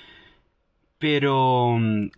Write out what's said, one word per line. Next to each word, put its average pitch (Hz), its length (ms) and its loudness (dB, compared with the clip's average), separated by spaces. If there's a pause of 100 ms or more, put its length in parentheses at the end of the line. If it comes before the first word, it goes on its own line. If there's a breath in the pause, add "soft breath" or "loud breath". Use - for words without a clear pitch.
(1000 loud breath)
Pero, 131 800 0
mm, 107 380 -2